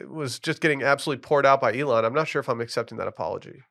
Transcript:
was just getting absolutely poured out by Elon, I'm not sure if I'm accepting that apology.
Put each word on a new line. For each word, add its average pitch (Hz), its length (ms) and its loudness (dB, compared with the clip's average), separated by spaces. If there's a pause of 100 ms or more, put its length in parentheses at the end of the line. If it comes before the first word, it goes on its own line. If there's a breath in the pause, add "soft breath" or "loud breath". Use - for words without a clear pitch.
was 143 300 -8
just - 220 -6
getting 147 220 0
absolutely 139 400 0
poured 143 240 4
out 135 140 8
by 131 160 2
Elon, 123 280 2
I'm 113 100 0
not 151 140 0
sure 147 120 -2
if 131 80 -6
I'm 117 120 -2
accepting 113 380 -6
that 95 100 -4
apology. 95 640 -8